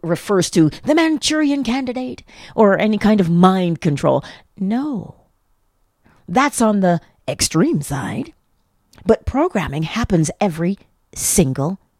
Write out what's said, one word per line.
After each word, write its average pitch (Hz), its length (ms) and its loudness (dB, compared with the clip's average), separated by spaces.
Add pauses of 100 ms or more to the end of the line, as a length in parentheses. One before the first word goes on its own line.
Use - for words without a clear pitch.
refers 170 480 0
to 160 180 4
the - 260 -2
Manchurian 302 680 0
Candidate 254 600 -6 (320)
or 202 220 4
any 214 220 0
kind 208 200 4
of 165 100 2
mind 180 520 4
control. 139 420 0 (340)
No. 233 580 -6 (1120)
That's 254 340 0
on 208 200 2
the 175 200 2 (260)
extreme 165 540 0
side. 143 520 -8 (680)
But - 220 0
programming 202 580 -2
happens 170 460 0 (100)
every 175 380 -2 (360)
single 143 680 -2 (200)